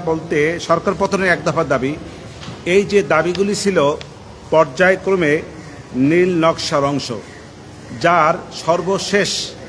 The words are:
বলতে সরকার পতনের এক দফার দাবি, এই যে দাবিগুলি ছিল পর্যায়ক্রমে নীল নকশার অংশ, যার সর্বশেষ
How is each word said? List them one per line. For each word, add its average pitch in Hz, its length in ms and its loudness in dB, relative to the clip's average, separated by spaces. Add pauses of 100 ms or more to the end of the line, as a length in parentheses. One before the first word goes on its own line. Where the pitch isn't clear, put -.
বলতে 160 540 0
সরকার 165 400 0
পতনের 190 280 0
এক 165 160 2
দফার 156 240 0
দাবি, 135 280 0 (680)
এই 190 180 4
যে 190 200 2
দাবিগুলি 175 520 2
ছিল 160 400 2 (540)
পর্যায়ক্রমে 170 920 2 (540)
নীল 165 500 4
নকশার 156 380 0
অংশ, 139 280 -2 (920)
যার 170 320 4 (320)
সর্বশেষ 180 840 -2 (200)